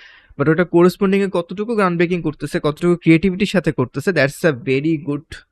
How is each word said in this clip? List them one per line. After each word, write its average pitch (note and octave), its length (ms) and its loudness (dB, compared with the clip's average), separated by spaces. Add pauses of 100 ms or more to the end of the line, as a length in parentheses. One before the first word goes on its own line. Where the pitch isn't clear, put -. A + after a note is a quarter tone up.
(380)
but C#3+ 120 2
ওটা E3 140 2
করেসপন্ডিং F#3 560 2
এ G3 120 -2
কতটুকু G3+ 420 -6
গ্রাউন্ড F#3+ 220 0
ব্রেকিং F3 260 -2
করতেছে, D3+ 400 -6
কতটুকু E3+ 340 0
ক্রিয়েটিভিটির F3+ 500 2
সাথে F3 260 0
করতেছে, C3+ 380 -4
that's D3 340 0
a E3 80 4
very C#3 520 -2
good C#3+ 300 -8 (180)